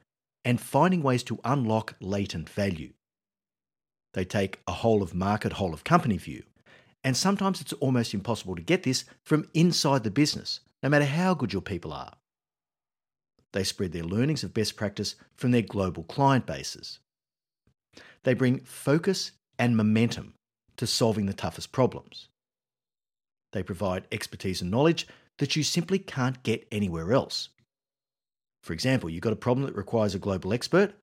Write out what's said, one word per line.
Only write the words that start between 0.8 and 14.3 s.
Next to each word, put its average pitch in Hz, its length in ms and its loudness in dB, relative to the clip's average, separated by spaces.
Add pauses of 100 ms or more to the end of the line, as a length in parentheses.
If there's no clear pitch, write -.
ways 127 200 2
to - 200 -6
unlock 113 560 0
latent 98 500 -4
value. 95 440 -4 (1200)
They 95 120 -2
take 98 400 -2
a 101 60 -6
whole 104 320 2
of 82 100 -10
market, 98 400 0
whole 92 200 -2
of 78 100 -12
company 135 340 2
view, - 280 -12 (580)
and 131 140 0
sometimes 196 420 0
it's - 140 -8
almost 127 400 0
impossible 101 420 -4
to 85 60 -10
get 175 220 2
this 131 200 -2 (220)
from 151 280 0
inside 156 520 4
the 107 60 -2
business, - 500 0 (200)
no 135 60 0
matter 147 180 4
how 170 280 2
good 127 180 -2
your 95 100 -2
people 85 300 -6
are. - 240 -12 (1400)
They 95 140 -2
spread 95 260 -4
their 85 120 -6
learnings 120 420 0